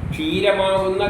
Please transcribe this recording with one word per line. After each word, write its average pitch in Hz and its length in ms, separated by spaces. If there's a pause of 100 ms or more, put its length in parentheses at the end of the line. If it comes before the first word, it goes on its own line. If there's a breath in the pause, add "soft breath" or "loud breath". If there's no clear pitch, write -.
(120)
ക്ഷീരമാകുന്ന 190 960